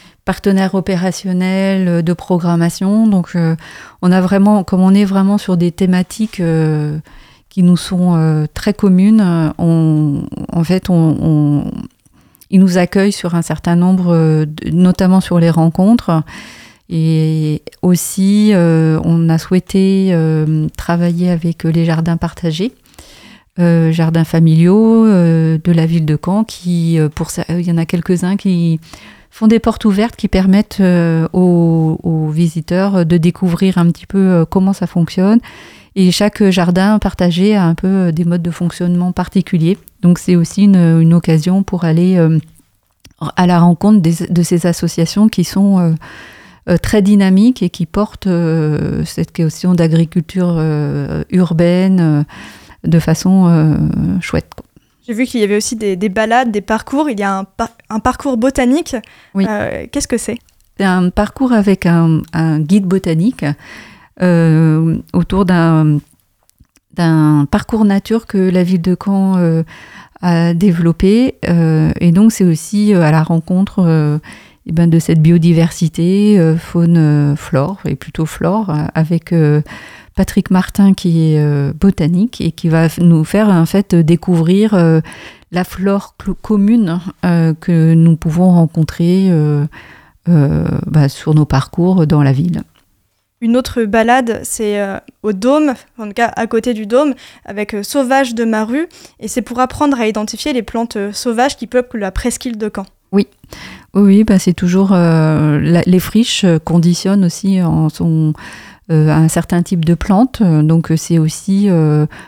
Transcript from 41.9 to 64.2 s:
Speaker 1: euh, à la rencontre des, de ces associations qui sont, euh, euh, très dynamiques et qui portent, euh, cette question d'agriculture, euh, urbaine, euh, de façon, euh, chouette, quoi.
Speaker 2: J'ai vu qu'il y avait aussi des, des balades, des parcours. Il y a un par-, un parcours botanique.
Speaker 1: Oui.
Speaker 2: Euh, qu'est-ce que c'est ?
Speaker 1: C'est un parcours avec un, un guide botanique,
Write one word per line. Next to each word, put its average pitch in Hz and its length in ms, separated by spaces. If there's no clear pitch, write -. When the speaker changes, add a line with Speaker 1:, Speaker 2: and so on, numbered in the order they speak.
Speaker 1:
euh, 160 220
à 180 120
la 180 120
rencontre 175 420
des, 165 280
de 175 140
ces 175 240
associations 170 600
qui 180 180
sont, 196 340
euh, 165 140
euh, 175 80
très - 240
dynamiques 196 600
et 175 80
qui - 160
portent, - 400
euh, 160 760
cette 165 280
question 175 420
d'agriculture, 170 840
euh, 151 720
urbaine, 180 680
euh, 156 240
de 165 120
façon, 185 480
euh, 156 280
chouette, - 340
quoi. - 100
Speaker 2:
J'ai 233 80
vu 240 120
qu'il 247 160
y - 20
avait 208 140
aussi 214 180
des, 202 220
des 208 100
balades, 220 420
des 202 120
parcours. 269 480
Il 208 100
y 202 40
a 196 160
un 196 40
par-, - 320
un 214 100
parcours 254 380
botanique. 262 580
Speaker 1:
Oui. 196 160
Speaker 2:
Euh, 208 420
qu'est-ce 285 160
que 240 100
c'est ? 220 200
Speaker 1:
C'est 196 80
un 180 240
parcours 226 420
avec 202 340
un, 165 360
un 160 300
guide 190 240
botanique, 180 580